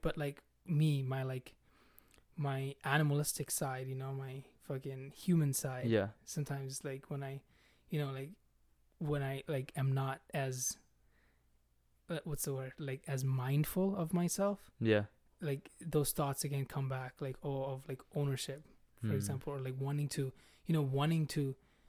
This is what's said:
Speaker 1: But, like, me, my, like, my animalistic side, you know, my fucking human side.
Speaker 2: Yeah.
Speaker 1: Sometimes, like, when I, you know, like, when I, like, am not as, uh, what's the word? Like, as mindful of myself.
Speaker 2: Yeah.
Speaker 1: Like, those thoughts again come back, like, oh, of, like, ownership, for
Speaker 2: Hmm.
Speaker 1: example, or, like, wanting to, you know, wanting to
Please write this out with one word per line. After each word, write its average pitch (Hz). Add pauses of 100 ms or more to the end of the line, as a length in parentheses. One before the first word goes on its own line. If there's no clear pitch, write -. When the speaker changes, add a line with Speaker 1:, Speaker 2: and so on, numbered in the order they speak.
Speaker 1:
But, 156
like, 147 (240)
me, 151
my, 131
like, 131 (840)
my 139 (100)
animalistic 147
side, 131
you 131
know, 135
my 135 (220)
fucking 135
human 160
side. 127
Speaker 2:
Yeah. 107 (160)
Speaker 1:
Sometimes, 139
like, 135
when 139
I, 135 (500)
you 160
know, 143
like, 135 (680)
when 147
I, 135
like, 139
am 135
not 135 (140)
as, 131 (1300)
uh, 165
what's 151
the 143
word? 131
Like, 135
as 135
mindful 143
of 165
myself. 196 (100)
Speaker 2:
Yeah. 107 (360)
Speaker 1:
Like, 139 (100)
those 151
thoughts 143
again 139
come 135
back, 131
like, 135
oh, 135
of, 135
like, 135 (140)
ownership, 143 (360)
for 110
Speaker 2:
Hmm. -
Speaker 1:
example, 135
or, 139
like, 131
wanting 143
to, 135 (320)
you -
know, 156
wanting 143
to 139 (340)